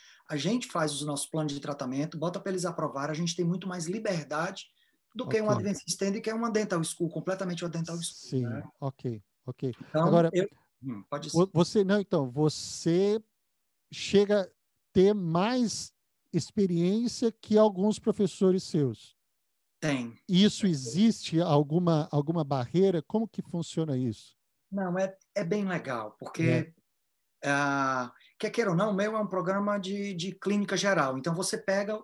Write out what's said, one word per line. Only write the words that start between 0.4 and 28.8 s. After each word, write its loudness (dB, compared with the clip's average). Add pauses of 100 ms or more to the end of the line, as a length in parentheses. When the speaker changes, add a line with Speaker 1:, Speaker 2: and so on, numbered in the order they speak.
Speaker 1:
faz -2
os -6
nossos -4
planos -2
de -8
tratamento, -4
bota -4
pra -6
eles -2
aprovar, -4
a -4
gente -4
tem -2
muito -2
mais -8
liberdade -4 (460)
do -8
que 0
um 0
Speaker 2:
Ok. 4
Speaker 1:
adventista -4
tendo, -2
que -6
é -2
uma -2
dental 0
school, -4
completamente -6
uma -4
dental -6
school, -12
Speaker 2:
Sim, -2
Speaker 1:
né? -6 (160)
Speaker 2:
ok, -6 (240)
ok. -6
Speaker 1:
Então, 0
Speaker 2:
Agora, 6
Speaker 1:
eu, 0 (340)
hum, -8
pode -8
Speaker 2:
vo-, 4
Speaker 1:
ser. -10
Speaker 2:
você, 2
não, 2
então, -2
você 0 (720)
chega 2
a -12 (440)
ter 8
mais 0 (380)
experiência 0
que 2
alguns 4
professores 2
seus. -2 (640)
Speaker 1:
Tem. -4 (120)
Speaker 2:
Isso 4
existe 2
alguma, 4
alguma 0
barreira? 2
Como -2
que -10
funciona -4
isso? -4 (340)
Speaker 1:
Não, -4
é, -2 (180)
é -2
bem -2
legal, -6
porque, 0 (680)
Speaker 2:
É. 0
Speaker 1:
ah, 0 (260)
quer -4
queira 0
ou 2
não, 2